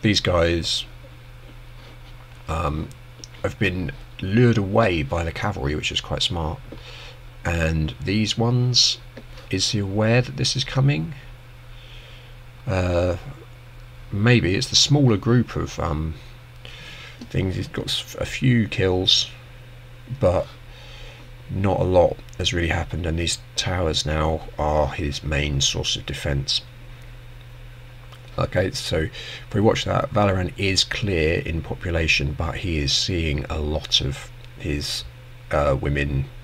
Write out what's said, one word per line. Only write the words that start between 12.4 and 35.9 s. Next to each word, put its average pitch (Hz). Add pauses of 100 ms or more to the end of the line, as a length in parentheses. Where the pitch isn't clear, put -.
Uh, 90 (960)
maybe. 104
It's -
the 107
smaller 135
group 117
of, 78
um, 78 (1080)
things. 92
He's 95
got -
s-, -
a -
few 123
kills, 92 (880)
but 90 (1000)
not 95
a 90
lot 90 (220)
has 90
really 85
happened, 85
and 82
these 85 (160)
towers 87
now 78 (100)
are 76
his 71
main 73
source -
of -
defense. - (1800)
Okay, -
so -
if -
we 110
watch 104
that, -
Valorant 95
is 95
clear 85
in 82
population, 82
but 82
he 85
is 71
seeing 80
a 82
lot 76
of 69 (260)
his, - (480)
uh, 71
women 71 (180)